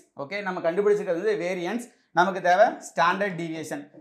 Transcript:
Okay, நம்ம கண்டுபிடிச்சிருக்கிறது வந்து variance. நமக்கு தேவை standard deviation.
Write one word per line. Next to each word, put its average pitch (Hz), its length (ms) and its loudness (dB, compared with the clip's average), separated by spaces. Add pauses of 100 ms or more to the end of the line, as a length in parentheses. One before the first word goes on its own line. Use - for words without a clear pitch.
(240)
Okay, 196 220 -8
நம்ம 180 200 -4
கண்டுபிடிச்சிருக்கிறது 185 580 2
வந்து 214 200 2
variance. 185 420 -4 (320)
நமக்கு 180 280 2
தேவை 185 180 6 (220)
standard 185 540 0
deviation. 160 420 -8 (180)